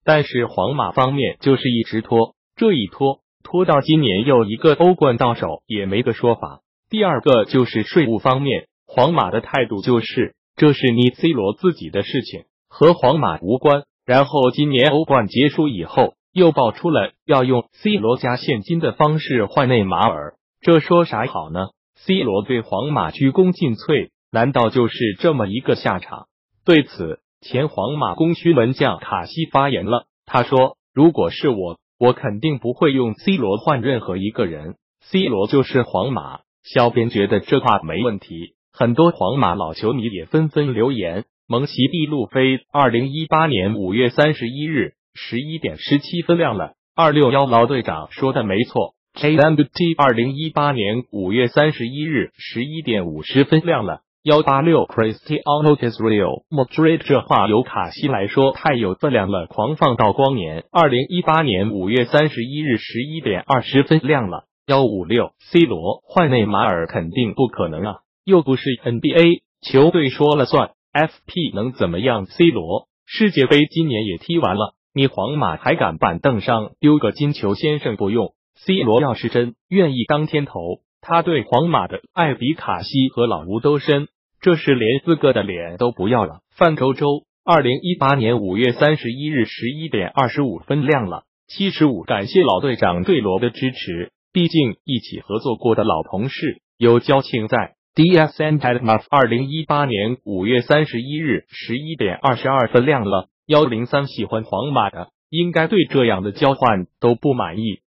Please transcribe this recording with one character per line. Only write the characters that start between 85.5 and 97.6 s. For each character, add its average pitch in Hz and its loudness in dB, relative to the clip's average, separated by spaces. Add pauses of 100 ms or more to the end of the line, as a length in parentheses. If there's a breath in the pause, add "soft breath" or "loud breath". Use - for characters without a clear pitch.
都 120 0
不 98 -4
要 117 2
了。 78 -10 (180)
范 165 2
周 131 0
周， 143 -2 (200)
二 170 4
零 127 0
一 175 -4
八 139 2
年 117 0
五 95 -4
月 120 2
三 151 2
十 120 -8
一 143 -8
日 135 0
十 - -10
一 156 -10
点 95 -4
二 127 0
十 147 -6
五 107 -4
分 139 -2
亮 135 0
了。 82 -10 (240)
七 190 -4
十 156 0
五， 107 -2
感 107 -4
谢 185 4
老 98 2
队 127 -2
长 90 0
对 160 2
罗 98 0
的 120 0
支 131 -6
持， 87 -10 (200)
毕 175 2
竟 143 0
一 127 -4
起 - -16
合 104 -6
作 120 -4
过 113 0
的 123 -2
老 82 0
同 104 -6
事， - -8 (160)
有 117 6
交 135 2
情 110 -6
在。 113 -4 (220)